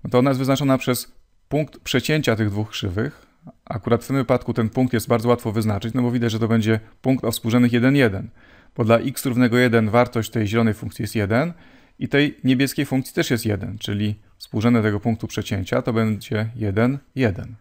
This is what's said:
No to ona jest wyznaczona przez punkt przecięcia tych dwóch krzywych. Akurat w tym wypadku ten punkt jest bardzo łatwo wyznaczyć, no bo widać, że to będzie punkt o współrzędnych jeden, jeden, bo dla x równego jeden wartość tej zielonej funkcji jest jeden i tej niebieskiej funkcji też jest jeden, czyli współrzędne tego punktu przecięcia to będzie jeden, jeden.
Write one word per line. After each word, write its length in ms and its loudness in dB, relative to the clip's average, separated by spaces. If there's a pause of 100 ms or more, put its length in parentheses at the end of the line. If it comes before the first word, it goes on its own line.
No 60 -8
to 80 4
ona 120 4
jest 80 0
wyznaczona 400 2
przez 340 -4 (360)
punkt 300 -4
przecięcia 580 0
tych 140 0
dwóch 200 -4
krzywych. 560 -6 (380)
Akurat 400 -2
w 20 -18
tym 100 -2
wypadku 380 -2
ten 140 0
punkt 240 0
jest 160 -2
bardzo 200 0
łatwo 240 0
wyznaczyć, 420 -2
no 80 0
bo 80 2
widać, 220 0
że 60 -2
to 100 0
będzie 320 2 (220)
punkt 220 0
o 60 0
współrzędnych 420 2
jeden, 240 4
jeden, 340 2 (460)
bo 80 0
dla 140 6
x 280 -4
równego 320 2
jeden 320 4
wartość 400 2
tej 160 -2
zielonej 280 0
funkcji 280 -10
jest 140 -6
jeden 360 0 (460)
i 100 -6
tej 360 2
niebieskiej 420 0
funkcji 280 -4
też 160 -2
jest 160 0
jeden, 320 -4
czyli 420 -4 (160)
współrzędne 460 0
tego 180 0
punktu 260 -4
przecięcia 560 -4
to 100 -4
będzie 640 -2
jeden, 420 0 (160)
jeden. 460 -2